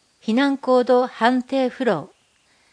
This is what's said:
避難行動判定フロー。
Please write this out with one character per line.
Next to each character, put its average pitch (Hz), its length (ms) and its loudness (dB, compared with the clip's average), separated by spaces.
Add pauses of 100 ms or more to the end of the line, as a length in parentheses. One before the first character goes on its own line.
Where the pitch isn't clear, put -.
(220)
避 220 120 -2
難 277 220 0
行 254 280 0
動 247 220 2
判 247 360 0
定 262 260 -2
フ 254 160 -6
ロ 180 280 -2
ー。 - 40 -20 (560)